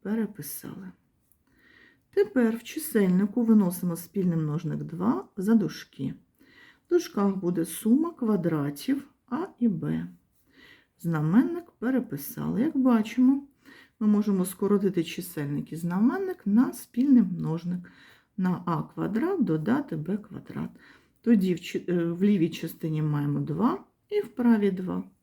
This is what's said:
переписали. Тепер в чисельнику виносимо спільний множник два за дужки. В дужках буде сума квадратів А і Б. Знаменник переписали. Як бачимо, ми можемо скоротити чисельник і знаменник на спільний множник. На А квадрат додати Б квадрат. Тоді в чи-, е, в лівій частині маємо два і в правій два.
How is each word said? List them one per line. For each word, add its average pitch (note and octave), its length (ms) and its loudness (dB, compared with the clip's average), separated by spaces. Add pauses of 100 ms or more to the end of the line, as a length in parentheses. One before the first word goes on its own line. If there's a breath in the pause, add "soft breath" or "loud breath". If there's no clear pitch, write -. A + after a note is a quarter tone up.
переписали. G3 920 -8 (1160 soft breath)
Тепер B3 480 2
в - 60 -14
чисельнику G3+ 800 0
виносимо F#3 520 4
спільний F3+ 420 -2
множник D3+ 460 -4
два F#3 440 -4 (100)
за G#3 180 2
дужки. - 580 -2 (720 soft breath)
В - 40 -20
дужках G3+ 460 2
буде F3 300 -2
сума D4+ 460 2
квадратів E3+ 960 -2 (220)
А D4 180 -4 (120)
і A#3+ 80 2
Б. D#3+ 400 -2 (920 soft breath)
Знаменник F#3+ 720 0
переписали. F3 880 -4
Як D#4 160 -2
бачимо, B3+ 680 2 (520 loud breath)
ми G#3+ 80 0
можемо G3+ 380 2
скоротити G3 580 0
чисельник D3+ 680 -6
і D3 40 -8
знаменник A3 720 -2
на A#3+ 260 4
спільний B3 480 4
множник. F3 720 -4 (460 loud breath)
На F3+ 280 -2
А D#3+ 180 -2
квадрат A3 600 -2
додати F3 520 -2
Б E3 220 -4
квадрат. - 520 -10 (520 soft breath)
Тоді F#3 320 4
в E3 60 -2
чи-, - 300 -8
е, F3 140 0
в E3+ 200 -2
лівій F#3+ 260 2
частині D#3+ 520 -6
маємо D3 380 -2
два F3+ 440 -2 (260)
і G#4 120 0
в - 60 -10
правій A3 440 4
два. F#3 320 -6 (200)